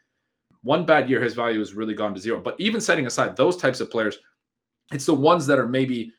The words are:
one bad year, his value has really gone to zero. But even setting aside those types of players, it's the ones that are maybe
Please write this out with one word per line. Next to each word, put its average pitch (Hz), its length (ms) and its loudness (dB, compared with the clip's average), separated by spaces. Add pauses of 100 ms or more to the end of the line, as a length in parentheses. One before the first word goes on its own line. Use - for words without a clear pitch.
(640)
one 160 220 0
bad 151 240 4
year, 120 140 2
his 117 120 -2
value 117 260 -2
has 98 140 -6
really 110 200 -6
gone 104 200 -4
to 95 60 -12
zero. 110 200 -4
But - 180 -6
even 220 220 -2
setting 160 260 0
aside 120 300 -4
those 175 200 2
types - 240 -2
of 110 100 -6
players, 110 280 -2 (760)
it's 135 140 -8
the 165 80 4
ones 151 320 4
that 135 140 4
are 117 80 0
maybe 123 500 -2